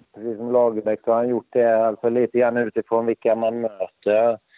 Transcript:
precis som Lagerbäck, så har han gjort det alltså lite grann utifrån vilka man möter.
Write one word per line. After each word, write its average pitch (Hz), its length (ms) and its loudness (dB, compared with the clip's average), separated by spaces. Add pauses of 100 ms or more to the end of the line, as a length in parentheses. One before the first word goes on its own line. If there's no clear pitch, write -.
(140)
precis 110 220 -10
som 117 160 -8
Lagerbäck, 110 520 0
så 117 60 -2
har 113 60 4
han 120 120 0
gjort 120 220 -4
det 113 360 2
alltså 113 220 -2
lite 120 300 0
grann 120 180 2
utifrån 117 500 -2
vilka 117 280 0
man 117 260 -4
möter. 107 800 -2 (200)